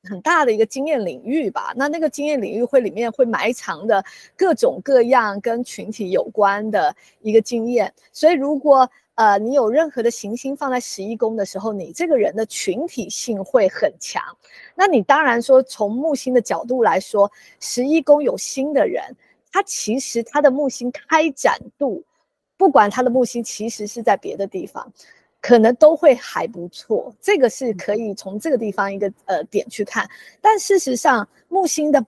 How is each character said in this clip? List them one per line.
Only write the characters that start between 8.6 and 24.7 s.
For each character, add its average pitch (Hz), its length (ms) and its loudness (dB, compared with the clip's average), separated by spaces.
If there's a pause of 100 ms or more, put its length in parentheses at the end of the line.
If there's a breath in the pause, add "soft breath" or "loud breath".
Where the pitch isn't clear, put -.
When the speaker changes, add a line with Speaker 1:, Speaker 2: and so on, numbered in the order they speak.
Speaker 1:
呃， 208 220 4
你 226 140 -2
有 247 160 2
任 294 220 2
何 240 120 -6
的 233 80 2
行 214 260 -10
星 277 200 -8
放 277 140 -6
在 254 100 -2
十 - 220 -12
一 220 140 -8
宫 226 200 -2
的 202 80 -4
时 190 140 -10
候， 214 140 -6
你 190 200 -10
这 349 160 -4
个 294 80 2
人 202 180 0
的 220 120 -4
群 220 400 -6
体 208 240 -10
性 202 340 -8
会 202 240 2
很 180 320 -2
强。 - 220 -8 (520 loud breath)
那 381 120 2
你 277 160 2
当 294 200 4
然 240 200 2
说 262 200 6
从 214 280 -6
木 285 240 -2
星 254 180 -6
的 247 80 4
角 180 240 -6
度 247 180 -2
来 180 160 2
说， 202 320 0 (300 soft breath)
十 - 240 -4
一 311 160 2
宫 294 220 6
有 202 160 -2
星 277 340 -6
的 226 140 2
人， 175 160 -4 (500)
他 381 100 0
其 - 360 -4
实 233 240 -6
他 294 180 -2
的 285 100 6
木 277 180 -2
星 247 220 -6
开 320 400 -2
展 - 280 -2 (200)
度， 240 240 -4 (540)
不 370 140 4
管 214 200 6
他 254 120 -2
的 247 80 2
木 247 140 2
星 233 200 -6
其 220 240 -8
实 208 180 -8
是 226 160 -12
在 208 140 2
别 - 180 -10
的 196 120 -4
地 185 200 -8
方， - 240 -14 (520 soft breath)